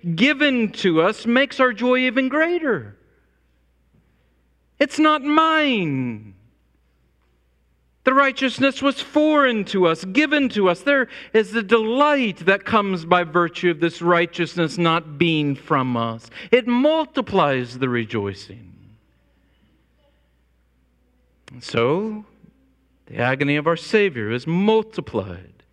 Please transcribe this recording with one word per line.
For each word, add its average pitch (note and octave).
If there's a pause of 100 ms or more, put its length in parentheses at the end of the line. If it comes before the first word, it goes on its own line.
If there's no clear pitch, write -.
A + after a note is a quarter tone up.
(140)
given C4
to E3
us, G3
makes B3+
our B3+
joy B3
even B3+
greater. C#4 (1800)
It's D4
not D4+
mine. G3 (1700)
The C4
righteousness C4+
was C4+
foreign C#4+
to F#3
us, E3
given C#4
to F#3+
us. F3
There C#4 (260)
is G#3+
the A3+
delight A#3
that F#3+
comes G3
by F3
virtue E3+
of D#3
this E3
righteousness E3+
not E3
being D3+
from C3
us. A2+ (200)
It A#3+
multiplies A3
the C3
rejoicing. G2+ (2750)
And B2
so, G3 (800)
the -
agony C3+
of D3+
our E3
Savior D#3+
is B2
multiplied E3+ (100)